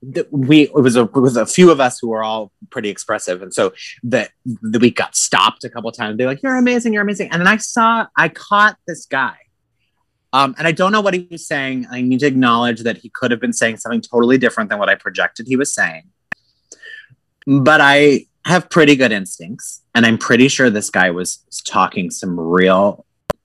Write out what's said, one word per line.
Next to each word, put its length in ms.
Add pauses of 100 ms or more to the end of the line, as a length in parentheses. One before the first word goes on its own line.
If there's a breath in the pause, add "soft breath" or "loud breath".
(140)
th-, 160
we, 320
it 120
was 200
a, 80
it 140
was 200
a 80
few 280
of 80
us 180
who 100
were 140
all 300 (180)
pretty 180
expressive. 540
And 100
so 200 (320 loud breath)
that, 260 (320)
that 180
we 120
got 240
stopped 480
a 40
couple 220
of 60
times. 220
They're 100
like, 120
"You're 160
amazing, 360
you're 100
amazing." 300
And 80
then 80
I 80
saw, 500 (100)
I 120
caught 480 (100)
this 200
guy. 280 (960)
Um, 240
and 120
I 40
don't 200
know 80
what 140
he 180
was 160
saying. 420
I 100
need 200
to 60
acknowledge 580
that 140
he 100
could 240
have 80
been 120
saying 260
something 240
totally 360
different 320
than 80
what 100
I 60
projected 540
he 80
was 180
saying. 300 (1400 loud breath)
But 360
I 460 (180)
have 260
pretty 240
good 160
instincts. 720 (140)
And 100
I'm 100
pretty 300
sure 240
this 200
guy 200
was 280 (280)
talking 460
some 260
real 680 (400)